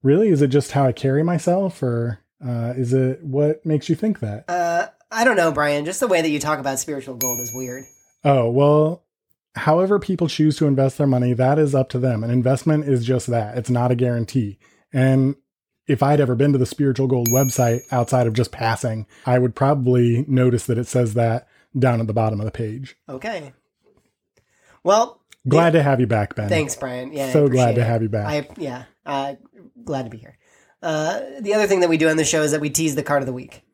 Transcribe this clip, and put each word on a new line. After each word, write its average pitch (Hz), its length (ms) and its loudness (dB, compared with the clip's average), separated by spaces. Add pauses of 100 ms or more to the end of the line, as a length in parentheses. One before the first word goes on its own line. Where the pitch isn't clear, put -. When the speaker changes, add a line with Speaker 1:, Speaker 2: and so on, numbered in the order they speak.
Speaker 1:
Really? 175 280 4
Is 147 120 4
it 143 60 4
just 131 240 0
how 139 140 2
I 127 80 4
carry 139 300 0
myself, 175 600 -2
or, 117 380 -2 (240)
uh, 120 320 -4
is 127 160 -2
it, 131 300 0
what 147 420 -2
makes 156 240 -2
you 165 60 2
think 214 260 -4
that? 110 280 -8
Speaker 2:
Uh, 170 380 -2 (240)
I 220 140 0
don't 240 120 4
know, 165 140 4
Brian. 147 340 0
Just 180 140 -6
the 254 80 -2
way 175 140 2
that 160 80 0
you 147 100 -2
talk 147 200 -2
about 135 200 -4
spiritual 135 360 -8
gold - 260 -4
is 101 120 -10
weird. 127 320 -10 (380)
Speaker 1:
Oh, 131 260 2
well, 147 540 2 (520)
however 185 440 0
people 175 280 -4
choose 156 300 0
to 156 100 0
invest 135 300 0
their 143 100 2
money, 123 260 2
that 127 260 2
is 143 160 2
up 135 140 0
to 127 100 -4
them. 120 240 0
An 120 60 -4
investment 131 580 0
is 123 180 0
just 127 220 -2
that. 117 300 -4
It's 120 120 -6
not 123 220 0
a 123 40 2
guarantee. 117 640 -2 (340)
And 135 420 2 (520)
if 139 160 0
I'd 147 180 4
ever 127 140 0
been 143 180 2
to 135 60 2
the 127 60 2
Spiritual 135 420 -2
Gold 123 220 0
website 123 520 0 (100)
outside 123 360 0
of 113 60 -2
just 117 180 -2
passing, 110 540 -4 (200)
I 123 140 2
would 123 160 0
probably 123 720 2
notice 127 400 2
that 117 100 0
it 120 100 -4
says 117 280 0
that 117 320 0 (300)
down 123 220 2
at 113 80 -2
the 107 60 -4
bottom 110 260 0
of 107 60 -6
the 107 60 -4
page. 117 440 -10 (140)
Speaker 2:
Okay. 147 440 -12 (1300)
Well, 220 360 2 (280)
Speaker 1:
Glad 160 260 4
Speaker 2:
yeah. 165 60 6
Speaker 1:
to 143 40 2
have 139 160 2
you 123 80 2
back, 104 280 -2
Ben. 104 140 -6
Speaker 2:
Thanks, 156 260 -2
Brian. 127 380 -10
Yeah, 139 140 -6
I - 40 -6
Speaker 1:
So 147 160 4
glad 123 240 4
Speaker 2:
appreciate 110 40 0
Speaker 1:
to 120 60 2
Speaker 2:
it. 113 40 2
Speaker 1:
have 113 180 0
you 107 60 -2
back. 104 180 -4
Speaker 2:
I, 147 220 -4 (120)
yeah, 127 220 -10 (220)
uh, 139 300 -6 (480)
glad 131 200 -6
to 113 60 -10
be 113 80 -16
here. - 200 -20 (440)
Uh, 160 400 -2 (180)
the 202 140 -2
other 214 120 4
thing 196 140 2
that 175 100 4
we 160 80 4
do 160 120 4
on 156 80 2
the 156 80 2
show 156 180 0
is 147 80 0
that 151 100 -2
we 151 80 -4
tease 151 260 -2
the 143 80 -4
card 143 180 0
of 131 40 -6
the 127 80 -8
week. - 300 -14 (100)